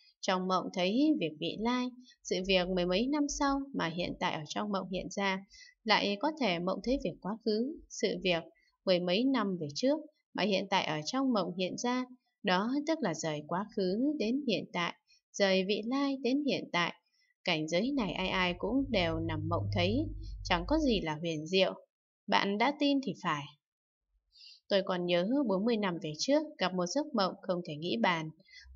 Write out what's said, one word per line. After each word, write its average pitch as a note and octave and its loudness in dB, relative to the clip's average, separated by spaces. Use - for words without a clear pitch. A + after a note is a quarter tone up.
Trong F#3 0
mộng F#3 0
thấy A#3 2
việc D#3+ -2
vị - -4
lai, B3 0
sự G#3 -2
việc F3+ 4
mười F3+ 2
mấy F#3+ 2
năm D4 0
sau C#4 2
mà E3+ -2
hiện E3 -4
tại F3+ -2
ở D#3 -4
trong G#3 -4
mộng F#3+ -2
hiện F#3 -6
ra, G3 -2
lại G3+ 2
có D4 0
thể F#3 2
mộng F#3 -2
thấy C4 0
việc E3+ -2
quá G3+ -6
khứ, B3 0
sự - -2
việc E3+ 2
mười F#3 4
mấy F3+ 2
năm A3 2
về D3+ -4
trước C#4 2
mà F3 -2
hiện G3+ 0
tại G3 2
ở D#3 -2
trong C4 0
mộng F3+ 0
hiện F#3 -2
ra, B3 -2
đó G3+ 2
tức D#4+ 0
là F#3 0
rời D3+ -4
quá F3+ -4
khứ G#3+ 0
đến A#3+ -2
hiện F#3 0
tại, F3 -2
rời F#3+ 4
vị G#3 0
lai C#4 0
đến C4+ 0
hiện G3+ -2
tại. F3 0
Cảnh D#3 0
giới F#3 2
này A#3 0
ai F#3 -2
ai F3+ 0
cũng B3 0
đều E3+ 2
nằm D#3+ -2
mộng E3 0
thấy, G3+ 2
chẳng F3 0
có D#4 2
gì B3 4
là D#3 -2
huyền D#3 -4
diệu. F#3 2
Bạn G3+ 2
đã B3 2
tin C#4+ 2
thì F3+ -2
phải. D3+ -2
Tôi G3 4
còn F3+ -2
nhớ F3 4
bốn G3 0
mươi A#3 2
năm F#3+ 0
về D#3 -6
trước D4 4
gặp F#3 0
một F3+ 2
giấc C#4+ -2
mộng G3 2
không F3 -2
thể D#3 -8
nghĩ F3 -4
bàn. E3 2